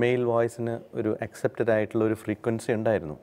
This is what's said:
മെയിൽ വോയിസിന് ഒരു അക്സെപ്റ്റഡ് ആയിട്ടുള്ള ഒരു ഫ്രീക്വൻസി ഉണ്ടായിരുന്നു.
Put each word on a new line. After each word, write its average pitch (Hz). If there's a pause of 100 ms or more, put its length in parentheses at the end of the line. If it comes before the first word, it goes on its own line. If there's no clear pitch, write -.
മെയിൽ 123
വോയിസിന് 117 (140)
ഒരു 107
അക്സെപ്റ്റഡ് 113
ആയിട്ടുള്ള 107
ഒരു 110
ഫ്രീക്വൻസി 110
ഉണ്ടായിരുന്നു. 107